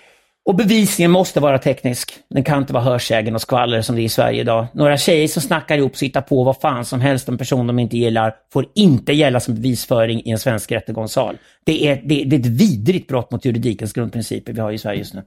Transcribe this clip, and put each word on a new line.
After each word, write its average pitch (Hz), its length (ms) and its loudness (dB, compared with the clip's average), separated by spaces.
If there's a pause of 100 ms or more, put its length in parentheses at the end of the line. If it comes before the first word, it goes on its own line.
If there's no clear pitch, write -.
(460)
Och 196 100 2
bevisningen 196 560 2
måste 180 280 2
vara 139 200 4
teknisk. 131 540 -2 (160)
Den 135 140 0
kan 147 160 0
inte 139 140 -4
vara 120 100 0
hörsägen 113 520 0
och 110 60 -4
skvaller 120 400 0
som 117 140 -2
det 117 60 0
är - 20 0
i 113 60 0
Sverige 120 320 0
idag. 117 320 0
Några 147 240 2
tjejer 156 300 2
som 156 140 -4
snackar 151 360 -2
ihop 135 200 0
sig, 143 100 -2
hittar 135 140 -2
på 131 220 2
vad 131 140 2
fan 123 280 -2
som 127 160 -4
helst 135 280 0
om 123 80 -2
person 123 300 -2
de 120 120 0
inte 120 180 -2
gillar 113 380 0 (180)
får 135 120 0 (100)
inte 143 380 4
gälla 139 260 2
som 120 160 -2
bevisföring 113 680 0
i 117 60 -4
en 110 80 0
svensk 113 320 -4
rättegångssal. 113 640 -4 (280)
Det 156 220 0
är, 139 180 0
det, 143 180 0
det 135 120 2
är 139 40 2
ett 120 60 0
vidrigt 139 640 2
brott 127 240 -4
mot 120 140 -6
juridikens 113 480 -2
grundprinciper 117 600 -6
vi 113 80 -6
har 107 100 -4
i 107 60 -6
Sverige 104 220 -6
just 90 140 -12
nu. 95 140 -14